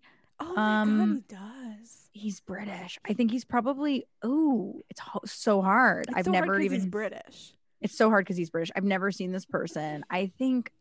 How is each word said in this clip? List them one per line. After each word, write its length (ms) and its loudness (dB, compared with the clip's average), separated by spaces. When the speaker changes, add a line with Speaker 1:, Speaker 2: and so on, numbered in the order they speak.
Speaker 1:
Oh 80 -10
my 80 -8
God, 40 0
Speaker 2:
Um, 340 4
Speaker 1:
he 60 -4
does. 760 -18
Speaker 2:
he's 300 -8
British. 640 -10
I 80 0
think 180 2
he's 140 -4
probably, 600 0
oh, 680 2
it's 100 -18
ho-, 260 -8
so 360 2
hard. 460 4
Speaker 1:
It's 100 -4
Speaker 2:
I've 80 0
Speaker 1:
so 60 2
hard 140 4
Speaker 2:
never 120 2
Speaker 1:
'cause 80 2
Speaker 2:
even 160 0
Speaker 1:
he's 80 -2
British. 680 -8
Speaker 2:
It's 140 -4
so 140 6
hard 160 4
'cause 120 -4
he's 120 -2
British. 260 -4
I've 80 -2
never 280 0
seen 200 -4
this 140 -6
person. 640 -6
I 180 -2
think, 540 -2